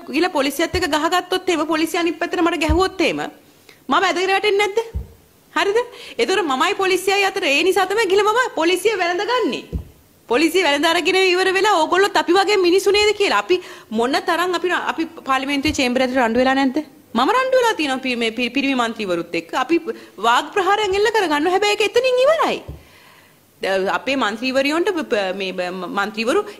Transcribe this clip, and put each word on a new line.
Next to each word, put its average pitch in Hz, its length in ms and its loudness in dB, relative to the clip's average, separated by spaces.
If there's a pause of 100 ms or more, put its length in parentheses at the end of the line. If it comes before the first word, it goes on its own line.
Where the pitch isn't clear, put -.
ගිහලා 349 240 -2
පොලිසියත් 294 420 -2
එක්ක - 140 -2
ගහගත්තොත් 359 600 -2
එහෙම 320 180 0
පොලිසිය 320 340 0
අනිත් 339 180 -2
පැත්තට 339 220 -4
මට 330 240 0
ගැහුවොත් 349 360 0
එහෙම 165 240 0 (600)
මම 262 160 -2
ඇදගෙන 370 320 0
වැටෙන්නේ 403 340 2
නැද්ද? 403 120 -4 (760)
හරිද? 392 240 2 (360)
ඒතර 370 280 0
මමයි 311 320 0
පොලිසියයි 381 500 0
අතර 381 200 -2
ඒ 285 180 2
නිසා 381 240 2
තමයි 403 240 0
ගිහලා 403 220 4
මම 494 220 0
පොලිසිය 359 420 0
වැළඳගන්නේ. 359 680 -2 (640)
පොලිසිය 311 360 2
වැළඳ 294 240 2
අරගෙන 349 300 2
ඉවර 370 340 2
වෙලා 392 220 2
ඕගොල්ලොත් 349 420 2
අපි 311 160 2
වගේ 392 240 2
මිනිස්සු 381 340 4
නේද 415 220 4
කියලා. 370 260 0
අපි 349 180 0 (320)
මොන 233 280 0 (100)
තරම් 349 280 0
අපි, 339 140 -2 (140)
අපි 320 220 -4 (160)
පාර්ලිමේන්තුවේ 277 580 -2
චේම්බර් 247 220 2
ඇතුළේ 262 240 0
රණ්ඩු 226 160 2
වෙලා 269 140 4
නැද්ද? 269 240 0 (340)
මම 254 180 2
රණ්ඩු 523 280 2
වෙලා 453 160 2
තියෙනවා 269 300 -4
පි-, 254 120 -2
මේ 226 140 -2
පි-, 240 200 -2
පිරිමි 269 240 0
මන්ත්‍රීවරුත් 220 600 -4
එක්ක. 165 200 -6
අපි 302 220 0 (420)
වාග් 240 340 2
ප්‍රහාරයන් 403 440 0
එල්ල 427 140 2
කරගන්නවා. 349 440 0
හැබැයි 415 220 0
ඒක 427 100 0
එතනින් 494 360 2
ඉවරයි. 539 360 2 (1000)
ද-, 190 300 -2
අපේ 240 260 -2
මන්ත්‍රීවරියොන්ට 262 760 0
ප-, 311 180 -4
ප-, 196 280 -2
මේ 190 160 -6
බ-, 180 180 -4
ම-, 180 220 -8
මන්ත්‍රීවරු 214 480 -2 (200)